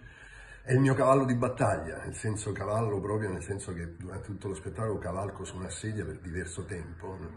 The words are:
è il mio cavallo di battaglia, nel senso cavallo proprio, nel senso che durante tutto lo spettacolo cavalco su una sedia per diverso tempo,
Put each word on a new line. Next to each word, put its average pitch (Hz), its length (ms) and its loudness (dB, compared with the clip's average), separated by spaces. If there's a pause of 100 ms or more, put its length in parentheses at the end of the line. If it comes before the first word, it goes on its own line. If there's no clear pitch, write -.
(600)
è 123 100 -2
il 127 80 10
mio 135 140 8
cavallo 135 320 8
di 127 80 4
battaglia, 117 680 2
nel 147 100 -6
senso 104 380 -2
cavallo 101 480 0
proprio, 101 320 0
nel 90 100 -4
senso 98 320 -6
che 85 240 -6
durante 92 300 -8
tutto 101 220 -6
lo 95 40 -2
spettacolo 95 460 -4
cavalco 95 440 -4
su 87 120 -10
una 92 140 -6
sedia 107 360 -4
per 78 140 -8
diverso 87 460 -6
tempo, 85 520 -8 (200)